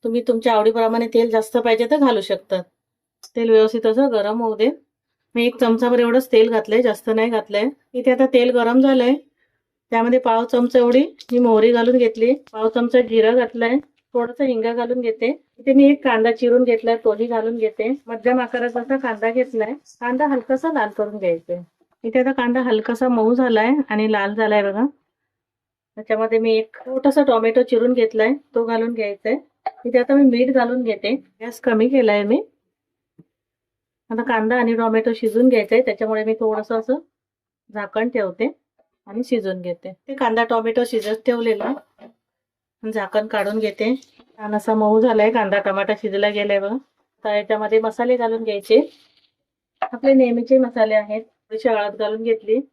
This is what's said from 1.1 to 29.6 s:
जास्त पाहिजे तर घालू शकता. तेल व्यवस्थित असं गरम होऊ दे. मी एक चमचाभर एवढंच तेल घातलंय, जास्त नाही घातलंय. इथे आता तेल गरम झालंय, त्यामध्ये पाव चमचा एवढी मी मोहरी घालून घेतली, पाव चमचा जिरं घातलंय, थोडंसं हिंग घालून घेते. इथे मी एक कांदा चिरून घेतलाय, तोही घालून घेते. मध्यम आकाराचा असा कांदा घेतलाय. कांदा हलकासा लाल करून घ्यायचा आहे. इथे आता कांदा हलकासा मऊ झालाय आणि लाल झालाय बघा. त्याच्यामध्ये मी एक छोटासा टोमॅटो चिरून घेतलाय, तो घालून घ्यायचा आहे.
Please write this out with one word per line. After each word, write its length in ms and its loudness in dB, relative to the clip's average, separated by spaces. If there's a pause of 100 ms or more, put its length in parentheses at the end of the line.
जास्त 280 -2
पाहिजे 340 0
तर 60 2
घालू 240 2
शकता. 400 -6 (720)
तेल 140 -2
व्यवस्थित 360 4
असं 260 2
गरम 300 -2
होऊ 140 -4
दे. 140 2 (680)
मी 100 0
एक 120 -2
चमचाभर 420 2
एवढंच 320 0
तेल 180 6
घातलंय, 320 0
जास्त 340 -2
नाही 140 0
घातलंय. 360 -4 (280)
इथे 180 0
आता 140 4
तेल 240 4
गरम 320 2
झालंय, 340 4 (760)
त्यामध्ये 300 2
पाव 260 0
चमचा 340 2
एवढी 240 4 (280)
मी 80 2
मोहरी 320 4
घालून 260 2
घेतली, 360 2
पाव 360 -4
चमचा 320 2
जिरं 340 2
घातलंय, 420 0 (360)
थोडंसं 300 -4
हिंग 200 -2
घालून 380 -4
घेते. 420 -4 (160)
इथे 140 0
मी 180 8
एक 120 0
कांदा 280 2
चिरून 320 2
घेतलाय, 340 0
तोही 280 0
घालून 320 -4
घेते. 500 -4
मध्यम 320 -2
आकाराचा 420 -6
असा 160 -4
कांदा 340 -4
घेतलाय. 420 -4
कांदा 540 -6
हलकासा 460 -2
लाल 160 -2
करून 280 -6
घ्यायचा 360 -4
आहे. 100 -10 (440)
इथे 120 0
आता 120 0
कांदा 300 -2
हलकासा 460 -2
मऊ 260 2
झालाय 380 2 (180)
आणि 220 0
लाल 220 -2
झालाय 300 0
बघा. 220 -2 (1080)
त्याच्यामध्ये 440 -2
मी 180 2
एक 280 -6
छोटासा 380 0
टोमॅटो 400 2
चिरून 300 2
घेतलाय, 400 0 (220)
तो 100 0
घालून 280 -4
घ्यायचा 360 -8
आहे. 80 -2 (480)